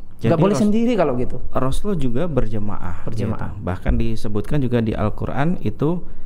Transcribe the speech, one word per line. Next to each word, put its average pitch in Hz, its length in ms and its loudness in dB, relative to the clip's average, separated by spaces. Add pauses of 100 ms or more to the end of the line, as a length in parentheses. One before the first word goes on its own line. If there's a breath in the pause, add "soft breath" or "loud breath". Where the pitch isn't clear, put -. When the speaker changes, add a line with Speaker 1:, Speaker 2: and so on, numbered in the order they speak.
(200)
Speaker 1:
Jadi - 80 -2
Speaker 2:
Nggak 160 120 2
boleh 196 140 2
Speaker 1:
Ras-, 262 80 0
Speaker 2:
sendiri 226 320 2
kalau 160 200 0
gitu. 123 220 0 (120)
Speaker 1:
Rasul 135 480 2
juga 135 300 2
berjamaah, 104 760 2
Speaker 2:
Berjamaah. 110 480 -2
Speaker 1:
gitu. 98 140 -10
Bahkan - 300 -4
disebutkan 110 640 2
juga 120 200 0
di 110 140 -2
Al-Quran 139 680 -2
itu, 165 420 -2 (240 loud breath)